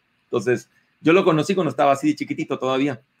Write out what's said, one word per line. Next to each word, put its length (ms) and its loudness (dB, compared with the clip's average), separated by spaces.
Entonces, 440 -2
yo 100 2
lo 140 4
conocí 300 2
cuando 160 -2
estaba 200 2
así 160 -2
de 80 0
chiquitito 420 -8
todavía, 440 -2